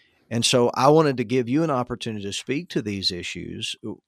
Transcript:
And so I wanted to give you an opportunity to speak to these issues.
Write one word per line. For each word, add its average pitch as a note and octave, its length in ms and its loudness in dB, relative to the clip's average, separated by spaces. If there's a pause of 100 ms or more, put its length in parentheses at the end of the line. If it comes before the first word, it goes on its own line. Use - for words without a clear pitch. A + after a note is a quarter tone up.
(320)
And A#2 120 0
so B2 300 4
I B2+ 140 4
wanted D3+ 300 6
to B2 60 -2
give A#2+ 240 0
you C#3+ 140 0
an E3 80 0
opportunity A#2+ 540 -4
to G2 80 -8
speak E3 380 -6
to D3+ 120 -2
these G2+ 300 -4
issues. F2 640 -8 (320)